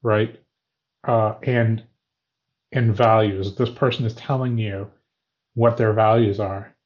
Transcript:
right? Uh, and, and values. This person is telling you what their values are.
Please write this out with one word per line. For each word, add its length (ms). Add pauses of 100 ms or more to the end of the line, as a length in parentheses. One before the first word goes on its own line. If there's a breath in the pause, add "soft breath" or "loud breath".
right? 360 (680)
Uh, 260 (100)
and, 400 (880)
and 240
values. 600
This 140
person 360
is 100
telling 420
you 300 (680)
what 240
their 160
values 460
are. 360 (100)